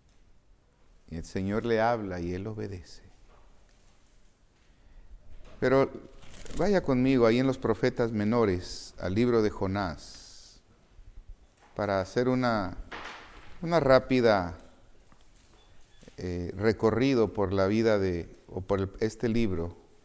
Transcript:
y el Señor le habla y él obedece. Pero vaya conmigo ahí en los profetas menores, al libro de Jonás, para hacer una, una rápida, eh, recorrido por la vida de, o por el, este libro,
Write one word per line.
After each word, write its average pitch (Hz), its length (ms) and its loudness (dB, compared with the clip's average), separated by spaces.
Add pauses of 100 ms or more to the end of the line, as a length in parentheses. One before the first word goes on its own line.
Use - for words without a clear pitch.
(1080)
y 78 80 -14
el 80 80 -10
Señor 101 400 -4
le 113 160 2
habla 110 380 -2
y 87 140 -6
él 95 140 -8
obedece. 107 560 -12 (2500)
Pero 131 300 4 (680)
vaya 185 260 2
conmigo 131 420 4
ahí 117 140 6
en 131 80 2
los 131 100 0
profetas 120 540 0
menores, 104 880 0
al 90 160 -4
libro 117 260 4
de 107 80 2
Jonás, - 1120 -8 (1160)
para 101 260 0
hacer 120 260 -2
una, 117 500 -2 (840)
una 170 180 0
rápida, 120 800 4 (1600)
eh, 90 400 -6
recorrido 110 760 2
por 98 200 0
la 95 140 4
vida 110 300 4
de, 90 320 -2 (180)
o - 140 -10
por 98 200 0
el, 95 180 -4
este 113 300 -2
libro, 92 460 0 (300)